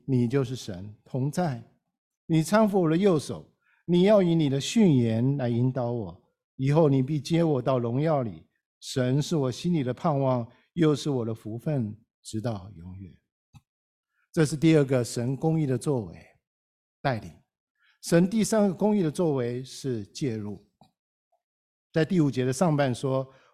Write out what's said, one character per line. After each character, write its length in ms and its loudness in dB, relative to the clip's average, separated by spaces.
你 220 2
就 160 0
是 140 -6
神， 360 -12
同 260 -4
在。 320 -4
你 160 2
搀 240 4
扶 140 0
我 80 2
的 80 2
右 220 4
手， 280 -10
你 200 2
要 180 6
以 120 4
你 140 2
的 120 0
训 360 4
言 400 2
来 120 -4
引 220 0
导 220 -4
我。 300 -8
以 160 0
后 160 6
你 140 4
必 180 -2
接 240 0
我 180 0
到 160 0
荣 220 -2
耀 220 0
里。” 220 -10
神 420 -2
是 140 -4
我 160 0
心 200 -4
里 120 0
的 100 -4
盼 240 -2
望， 280 0
又 220 2
是 160 -6
我 140 -2
的 100 -4
福 220 -12
分， 400 -4
直 180 -8
到 360 -8
永 220 -16
远。 180 -18
这 120 4
是 120 -4
第 200 4
二 80 6
个 200 0
神 320 -4
公 240 -2
义 40 0
的 140 -2
作 280 -4
为， 120 -18
带 200 -2
领。 120 -18
神 260 4
第 160 0
三 240 2
个 60 -2
公 200 0
义 80 2
的 80 0
作 240 0
为 300 -4
是 440 -8
介 280 -6
入。 260 -10
在 140 0
第 160 0
五 100 4
节 140 -2
的 80 0
上 240 2
半 180 2
说 320 -4